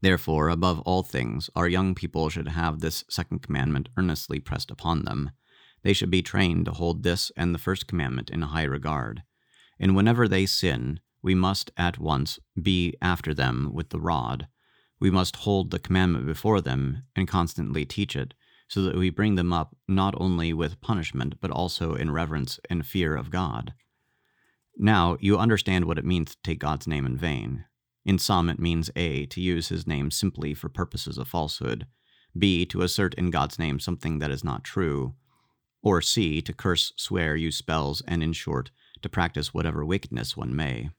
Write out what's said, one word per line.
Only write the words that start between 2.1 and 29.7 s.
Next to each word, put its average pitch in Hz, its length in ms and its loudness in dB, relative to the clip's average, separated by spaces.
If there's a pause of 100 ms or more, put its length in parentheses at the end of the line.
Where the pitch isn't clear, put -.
should 78 200 -4
have 78 320 -2
this 80 300 -4
second - 320 -4
commandment 69 540 0
earnestly 82 420 -2
pressed - 320 -6
upon 82 340 -2
them. 67 280 -4 (500)
They 101 100 4
should 95 180 2
be 90 120 4
trained 85 440 2
to 82 60 -4
hold 85 300 -2
this 85 340 0
and 85 180 0
the 80 40 -4
first - 280 -4
commandment 64 440 -4
in 82 120 -2
high 78 220 -2
regard. 67 580 -4 (560)
And 95 180 6
whenever 113 320 6
they 95 180 2
sin, 73 540 0 (220)
we 92 120 4
must 92 420 2
at 87 220 0
once 73 400 0 (220)
be 87 420 2
after 85 320 0
them 65 380 0
with 80 180 -6
the 82 100 -4
rod. 65 480 -2 (520)
We 95 100 4
must 92 260 2
hold 95 340 2
the 87 80 -2
commandment 90 480 2
before 98 340 2
them 67 440 -2 (120)
and 92 100 2
constantly 82 580 0
teach - 300 -4
it, 67 200 -6 (340)
so 98 140 0
that 95 140 0
we 92 140 2
bring 101 240 2
them 90 180 2
up 82 240 -2 (100)
not 95 300 2
only 85 360 0
with 80 280 -2
punishment, 71 600 -4
but 95 100 -4
also 85 440 -2
in 78 160 -2
reverence 76 480 -2 (120)
and 82 160 -2
fear 80 280 0
of 65 160 -6
God. 78 440 -4 (1000)
Now, 92 440 4
you 101 180 6
understand 98 460 4
what 80 140 0
it - 60 -6
means 85 300 0
to - 80 -20
take 80 160 -2
God's 76 280 -2
name 73 180 0
in 64 120 -2
vain. 67 500 -4 (380)
In 95 140 4
some, 87 300 2
it 85 100 -2
means 82 380 0
A, 73 300 -2
to 78 140 -10
use 87 280 -2
his 85 180 -4